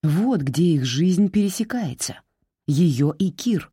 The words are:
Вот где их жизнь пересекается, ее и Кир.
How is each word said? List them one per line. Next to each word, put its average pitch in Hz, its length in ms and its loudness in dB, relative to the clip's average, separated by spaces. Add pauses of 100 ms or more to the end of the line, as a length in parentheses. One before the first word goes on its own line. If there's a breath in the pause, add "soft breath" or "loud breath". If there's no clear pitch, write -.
Вот 185 380 0
где 147 320 2
их 131 100 0
жизнь 175 440 2
пересекается, 208 920 -4 (480)
ее 143 420 2
и 180 220 -2
Кир. 214 400 -4